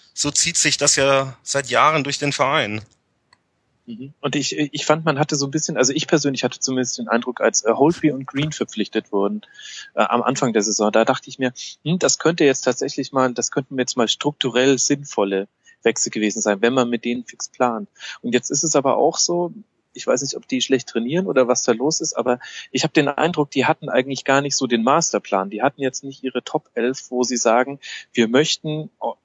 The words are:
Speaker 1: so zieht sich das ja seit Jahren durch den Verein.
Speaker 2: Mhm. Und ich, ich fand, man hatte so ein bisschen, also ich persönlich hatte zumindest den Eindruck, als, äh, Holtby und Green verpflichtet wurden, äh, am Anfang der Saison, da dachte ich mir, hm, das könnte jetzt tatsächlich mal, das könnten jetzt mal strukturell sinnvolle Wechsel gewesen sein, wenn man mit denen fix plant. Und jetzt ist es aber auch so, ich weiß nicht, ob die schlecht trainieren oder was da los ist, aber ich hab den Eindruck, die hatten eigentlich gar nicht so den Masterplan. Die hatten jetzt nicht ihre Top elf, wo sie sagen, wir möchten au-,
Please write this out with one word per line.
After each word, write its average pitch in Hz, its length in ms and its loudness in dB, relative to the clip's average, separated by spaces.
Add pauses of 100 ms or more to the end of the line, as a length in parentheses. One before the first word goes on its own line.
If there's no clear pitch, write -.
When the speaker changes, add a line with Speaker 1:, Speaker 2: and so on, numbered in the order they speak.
(140)
Speaker 1:
so - 160 -2
zieht 165 280 0
sich 147 200 2
das 143 180 4
ja 135 460 4
seit 135 280 -4
Jahren 139 340 4
durch 135 160 -4
den 143 140 0
Verein. 127 480 0 (1040)
Speaker 2:
Mhm. 123 360 -14
Und 139 160 -4
ich, 139 200 -2
ich 151 280 -4
fand, 160 180 2
man 151 160 0
hatte 147 160 0
so 139 100 -2
ein 139 60 -6
bisschen, 156 240 -4
also 135 160 2
ich 151 160 -2
persönlich 143 380 0
hatte - 140 -4
zumindest 127 400 -2
den 113 100 -6
Eindruck, 120 320 -2
als, - 220 2
äh, 110 100 2
Holtby 147 380 2
und 135 140 -6
Green 147 280 -4
verpflichtet - 580 -4
wurden, 104 300 0 (520)
äh, - 100 2
am 117 200 2
Anfang 131 300 0
der 107 80 4
Saison, 107 280 0
da 110 140 4
dachte 127 260 -2
ich - 80 -16
mir, 127 160 -2 (300)
hm, 170 160 0
das 139 180 2
könnte 170 280 2
jetzt 135 160 4
tatsächlich 135 500 -2
mal, 131 220 2
das - 180 -4
könnten 139 260 -4
jetzt 127 200 -2
mal 117 100 2
strukturell 131 720 2
sinnvolle 101 720 0 (340)
Wechsel 113 280 0
gewesen 107 300 -2
sein, 104 200 0
wenn 117 120 2
man 123 160 2
mit 120 140 -4
denen 120 220 -4
fix - 240 -16
plant. 113 400 -2 (320)
Und 120 120 -4
jetzt - 180 0
ist - 120 -2
es - 140 2
aber 131 180 2
auch 156 220 2
so, 175 360 -2 (400)
ich - 140 -14
weiß 131 140 2
nicht, 139 140 -6
ob - 120 -14
die 127 140 -2
schlecht 127 280 0
trainieren 143 380 -2
oder 131 200 2
was 123 160 0
da - 80 0
los 127 300 0
ist, - 120 -6
aber 123 260 -2 (320)
ich - 120 -2
hab 156 100 -2
den 143 140 2
Eindruck, 151 440 0
die 127 140 0
hatten 147 240 0
eigentlich 131 360 0
gar 139 160 4
nicht 143 140 -4
so 131 120 -2
den 117 160 2
Masterplan. 110 640 0
Die 104 120 -6
hatten 139 200 0
jetzt 131 220 -4
nicht 135 200 -14
ihre 127 200 -4
Top - 300 -6
elf, 123 360 -2
wo 127 140 0
sie 120 140 -2
sagen, 127 420 2 (320)
wir 113 160 2
möchten 151 640 0 (100)
au-, 117 260 -6